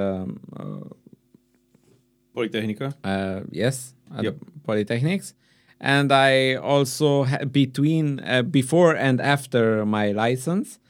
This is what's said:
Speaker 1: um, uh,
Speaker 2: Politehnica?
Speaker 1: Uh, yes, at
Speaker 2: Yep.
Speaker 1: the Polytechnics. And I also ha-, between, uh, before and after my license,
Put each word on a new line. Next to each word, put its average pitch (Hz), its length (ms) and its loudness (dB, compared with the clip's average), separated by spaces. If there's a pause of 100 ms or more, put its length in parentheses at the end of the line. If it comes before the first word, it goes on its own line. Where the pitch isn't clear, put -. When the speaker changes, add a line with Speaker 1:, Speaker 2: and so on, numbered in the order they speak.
(280)
Speaker 1:
um, - 120 -12 (200)
uh, 50 300 -14 (1500)
Speaker 2:
Politehnica? 113 580 -4 (100)
Speaker 1:
Uh, 98 380 -4 (100)
yes, 127 420 -4 (240)
at 107 60 -4
Speaker 2:
Yep. 107 160 -4
Speaker 1:
the - 280 -20
Polytechnics. 120 680 -2 (460)
And 139 320 2
I 135 440 4
also 139 680 2
ha-, 135 220 -2
between, 143 760 0
uh, 123 240 0
before 139 520 4
and 127 240 2
after 113 680 2
my 104 260 0
license, 127 680 -2 (100)